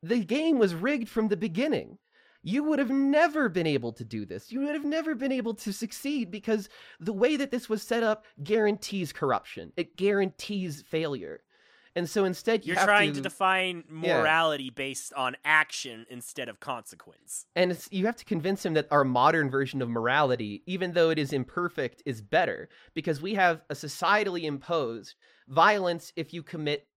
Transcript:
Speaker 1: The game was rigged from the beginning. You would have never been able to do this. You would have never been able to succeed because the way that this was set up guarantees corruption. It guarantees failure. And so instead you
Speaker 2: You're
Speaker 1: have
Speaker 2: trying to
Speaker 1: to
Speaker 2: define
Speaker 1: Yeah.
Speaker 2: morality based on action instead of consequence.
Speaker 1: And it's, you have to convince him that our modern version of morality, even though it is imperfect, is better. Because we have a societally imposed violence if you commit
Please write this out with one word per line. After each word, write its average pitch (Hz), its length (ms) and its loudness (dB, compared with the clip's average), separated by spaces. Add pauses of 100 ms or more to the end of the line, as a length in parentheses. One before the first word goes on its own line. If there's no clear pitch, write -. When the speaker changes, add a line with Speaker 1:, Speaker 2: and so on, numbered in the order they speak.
Speaker 1:
The 214 220 0
game 277 360 2
was 190 160 4
rigged 233 340 -2
from 220 180 0
the 202 100 0
beginning. 190 600 -2 (440)
You 226 220 -2
would 302 160 2
have 262 100 2
never 277 600 4
been 165 180 0
able 123 260 0
to 123 120 -12
do 107 200 -8
this. 92 240 -12
You 254 120 -6
would 294 120 -2
have 302 120 -4
never 311 280 -2
been 262 200 -2
able 233 220 -4
to 202 180 -8
succeed 233 580 -6
because 208 380 -2 (300)
the 170 120 -4
way 247 240 2
that 277 160 -2
this 240 160 -4
was 214 160 -2
set 233 180 0
up 214 220 0 (180)
guarantees 208 680 0
corruption. 113 640 -2
It - 220 -6
guarantees 190 840 -2
failure. 139 600 -4 (540)
And 170 140 -2
so 202 140 2
instead 196 400 0
you 147 60 -8
Speaker 2:
You're 180 80 0
Speaker 1:
have 196 100 4
Speaker 2:
trying 208 220 6
to 143 60 -4
Speaker 1:
to 139 80 -6
Speaker 2:
define 185 640 0
Speaker 1:
Yeah. 160 320 2
Speaker 2:
morality 156 480 2
based 135 460 -8
on 127 280 -2
action 147 680 0
instead 123 380 -10
of 110 140 -14
consequence. - 840 -12 (120)
Speaker 1:
And 180 140 4
it's, - 200 -8
you 190 140 0
have 226 100 0
to - 100 -20
convince 190 400 -4
him 170 100 0
that 151 140 0
our 147 140 6
modern 139 460 4
version 135 320 -2
of 120 80 -4
morality, 117 760 0
even 180 280 -4
though 165 160 4
it 160 100 0
is 143 140 -2
imperfect, 143 720 -4
is 117 160 -6
better. 151 480 0 (240)
Because 156 280 -4
we 196 120 -4
have 180 360 4
a - 40 -4
societally 180 680 0
imposed 139 720 -4 (340)
violence 175 680 4
if 160 180 -6
you 170 80 -8
commit 151 560 -6